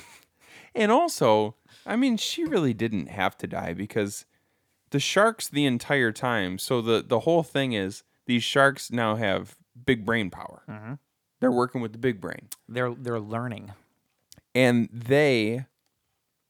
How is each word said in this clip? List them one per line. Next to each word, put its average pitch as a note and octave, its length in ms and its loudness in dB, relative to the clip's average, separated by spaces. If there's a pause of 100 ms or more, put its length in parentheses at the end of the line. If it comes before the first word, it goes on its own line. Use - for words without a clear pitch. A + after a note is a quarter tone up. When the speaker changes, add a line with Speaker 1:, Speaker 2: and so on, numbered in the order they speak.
(760)
Speaker 1:
And G#3+ 160 2
also, A#2 640 4 (300)
I - 100 -4
mean, B3 220 2
she - 280 -6
really F3 280 0
didn't A2 340 -2
have G2 320 -4
to - 80 -8
die E2+ 260 -6
because G2+ 520 -4 (680)
the C#3+ 80 0
sharks A3 480 2
the C#3+ 180 0
entire B2+ 460 0
time. G2+ 480 -2
So B2 220 -2
the, A2+ 240 2
the A#2 160 0
whole E3 220 2
thing C3+ 300 -2
is G2+ 300 -4 (240)
these A#2+ 160 2
sharks C#3 480 2
now A2+ 240 0
have G2 400 -2 (300)
big A#2 200 0
brain A2+ 240 -2
power. - 400 -16
Speaker 2:
Mm-hmm. G#2+ 240 -12 (460)
Speaker 1:
They're B3 120 2
working B2 300 0
with A2 120 -6
the A2+ 40 -18
big A#2 240 -2
brain. - 280 -12 (180)
Speaker 2:
They're, B2 260 -2
they're A#2+ 260 -6
learning. G#2+ 520 -8 (840)
Speaker 1:
And B2 380 4
they A#2+ 760 2 (840)